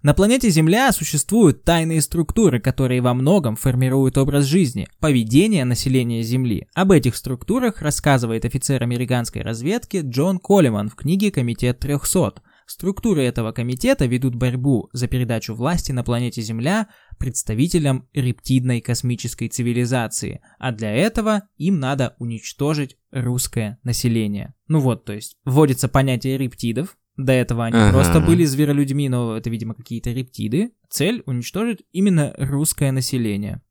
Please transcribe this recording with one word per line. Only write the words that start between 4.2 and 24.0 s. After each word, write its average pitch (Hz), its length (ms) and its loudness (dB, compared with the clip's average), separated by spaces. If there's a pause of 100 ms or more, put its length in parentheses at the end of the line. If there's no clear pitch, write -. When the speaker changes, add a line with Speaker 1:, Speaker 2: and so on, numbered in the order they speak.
Speaker 1:
жизни, 139 420 0 (120)
поведение 143 680 4
населения 123 560 0
Земли. 120 540 -2
Об 190 160 2
этих 135 240 4
структурах - 680 -4
рассказывает 120 640 0
офицер 127 380 -2
американской 120 580 -4
разведки 151 640 -4
Джон 143 320 0
Коллиман 123 520 4
в - 60 -16
книге 190 360 0
«Комитет 123 480 -2
трёхсот». 143 600 -2 (260)
Структуры 196 560 -2
этого 120 280 -2
комитета 127 560 0
ведут 123 260 0
борьбу 127 580 0
за 127 160 -4
передачу 117 460 -2
власти 143 380 -2
на 123 120 -2
планете 120 380 -2
Земля 120 460 -2 (320)
представителям 131 960 -2
рептидной 127 680 0
космической 120 680 -4
цивилизации, 120 920 -4 (160)
а 127 140 -6
для 107 200 -6
этого 208 520 0 (140)
им 180 220 0
надо 131 380 -2
уничтожить 139 800 -6 (140)
русское 123 720 -4
население. 113 720 -2 (120)